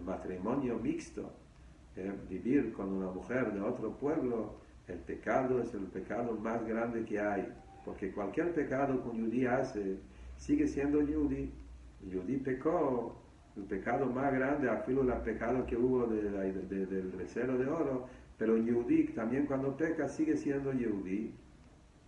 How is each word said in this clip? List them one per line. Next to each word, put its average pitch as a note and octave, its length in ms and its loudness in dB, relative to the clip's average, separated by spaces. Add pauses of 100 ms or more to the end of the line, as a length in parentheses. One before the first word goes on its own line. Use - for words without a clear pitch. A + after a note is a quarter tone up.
matrimonio G2+ 720 -2
mixto, A#2+ 560 -4 (640)
eh, F#2+ 180 -4 (160)
vivir A2 440 2
con G2 200 -4
una F#2+ 160 -2
mujer A2 420 -2
de G2 80 -2
otro G#2+ 380 -2
pueblo, B2+ 560 0 (340)
el - 120 -8
pecado B2+ 600 0
es A2 140 -2
el G2 120 -4
pecado G#2+ 480 -4
más A2 340 -2
grande A2+ 380 0
que G2+ 140 0
hay, G2+ 320 0 (320)
porque - 280 -6
cualquier G#2 420 0
pecado C3+ 480 2
que A#2+ 80 -6
un A2+ 160 -2
yudí B2 220 2
hace, G#2 500 0 (400)
sigue D3 300 2
siendo C#3+ 340 2
yudí. C#3 500 0 (520)
El F#2+ 80 -10
yudí F#2 260 0
pecó, C3 840 0 (380)
el G2+ 60 -8
pecado A#2 420 0
más C3 260 2
grande, C3 380 2
afilo B2+ 320 2
el B2 100 4 (100)
pecado A#2 440 0
que B2 100 -2
hubo B2 300 4
de, A2 160 2
de, G2 320 0
de, F#2+ 320 -2
del F#2 280 -2
becerro A#2 440 -2
de C3 100 2
oro, C#3 380 0 (320)
pero A2+ 180 4
el A2+ 80 6
yudí A#2+ 420 4
también A#2+ 420 0
cuando C3+ 280 0
peca D#3+ 320 0
sigue D#3 300 2
siendo C#3 340 0
yudí, G#2+ 640 0 (720)